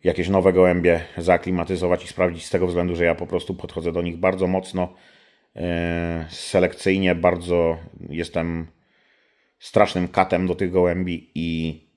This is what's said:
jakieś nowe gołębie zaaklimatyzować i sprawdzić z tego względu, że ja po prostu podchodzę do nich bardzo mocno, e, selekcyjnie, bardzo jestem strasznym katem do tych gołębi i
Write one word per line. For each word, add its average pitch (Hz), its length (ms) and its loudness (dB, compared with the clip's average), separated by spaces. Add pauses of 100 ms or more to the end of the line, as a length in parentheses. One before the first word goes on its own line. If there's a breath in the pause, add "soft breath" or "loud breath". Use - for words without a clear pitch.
jakieś 90 240 0
nowe 95 240 4
gołębie 87 480 4 (160)
zaaklimatyzować 87 880 0
i - 40 -16
sprawdzić 87 380 -2
z - 40 -12
tego 90 160 2
względu, 87 300 0
że 85 80 0
ja 82 100 4
po 85 120 -6
prostu 90 280 -4
podchodzę 85 380 -6
do 87 100 -2
nich 85 140 -6
bardzo 92 300 0
mocno, 92 480 -4 (640 soft breath)
e, 85 720 -4
selekcyjnie, 92 840 0
bardzo 85 640 0 (300)
jestem 82 580 -6 (920)
strasznym 92 500 2
katem 92 380 0
do 90 80 0
tych 90 160 -2
gołębi 90 640 0
i 82 460 -4 (160)